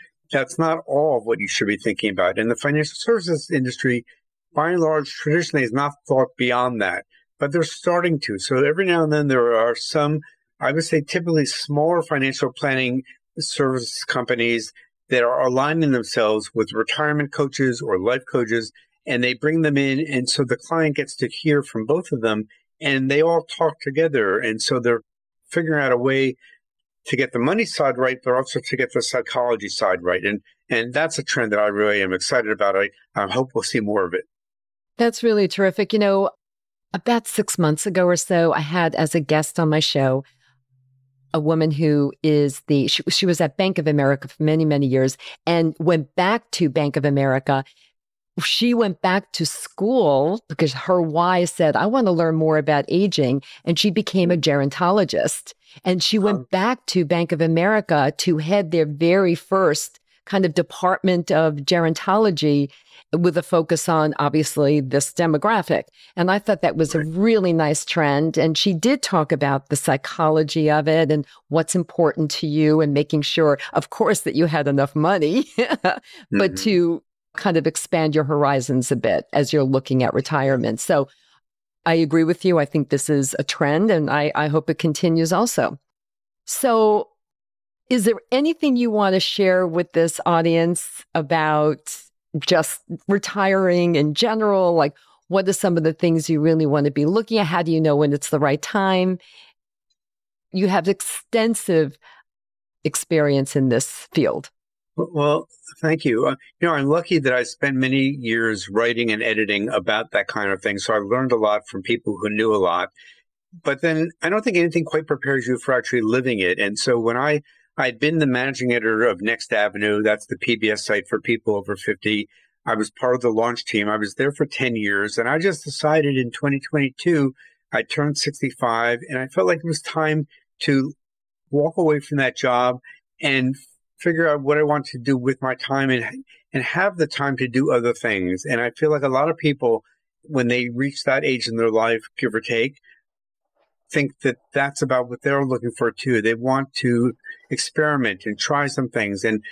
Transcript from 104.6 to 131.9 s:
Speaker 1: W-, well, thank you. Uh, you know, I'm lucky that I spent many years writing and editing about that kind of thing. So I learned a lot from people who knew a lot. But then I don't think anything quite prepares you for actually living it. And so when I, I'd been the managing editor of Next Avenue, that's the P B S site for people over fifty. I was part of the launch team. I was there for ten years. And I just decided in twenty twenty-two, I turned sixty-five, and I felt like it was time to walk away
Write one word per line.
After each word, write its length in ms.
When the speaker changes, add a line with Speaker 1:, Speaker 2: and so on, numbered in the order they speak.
Speaker 1:
W-, 180
well, 340
thank 240
you. 220
Uh, 100
you 80
know, 60
I'm 120
lucky 320
that 140
I 100
spent 340
many 240
years 680
writing 440
and 100
editing 460
about 440
that 160
kind 220
of 120
thing. 160
So 160
I 40
learned 340
a 40
lot 320
from 140
people 380
who 100
knew 240
a 20
lot. 340
But 180
then 300
I 60
don't 140
think 140
anything 280
quite 220
prepares 400
you 120
for 140
actually 300
living 380
it. 180
And 200
so 200
when 180
I, 260
I'd 200
been 200
the 80
managing 460
editor 320
of 160
Next 320
Avenue, 500
that's 240
the 120
P 180
B 140
S 160
site 220
for 120
people 360
over 200
fifty. 500
I 100
was 160
part 240
of 60
the 80
launch 380
team. 220
I 100
was 160
there 180
for 140
ten 300
years. 420
And 100
I 100
just 240
decided 540
in 140
twenty 280
twenty-two, 760
I 100
turned 340
sixty-five, 840
and 80
I 100
felt 180
like 120
it 80
was 160
time 440
to 340
walk 260
away 240